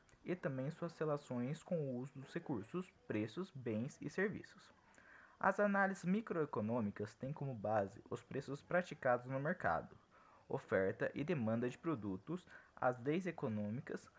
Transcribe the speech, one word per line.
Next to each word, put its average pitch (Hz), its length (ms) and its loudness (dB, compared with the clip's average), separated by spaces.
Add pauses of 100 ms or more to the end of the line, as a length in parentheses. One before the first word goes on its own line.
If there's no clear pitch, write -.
(260)
e - 100 -2
também 135 340 -2
suas 165 280 -6
relações 147 680 -2
com 180 140 -2
o 135 220 -2
uso 135 200 -8
dos 131 140 -14
recursos, 175 580 -4 (160)
preços, 113 480 -2
bens 120 460 -2
e 143 80 -6
serviços. - 640 -4 (680)
As 196 180 4
análises 196 460 4
microeconômicas 123 1120 2
têm 135 160 -6
como 139 220 -4
base 104 560 0
os - 120 -4
preços 139 400 -6
praticados 131 680 2
no 135 120 -2
mercado, 139 560 0 (540)
oferta 104 680 2
e 139 80 0
demanda 120 460 2
de 123 80 -6
produtos, 123 680 -2 (360)
as 123 220 2
leis 160 220 0
econômicas, 113 920 -4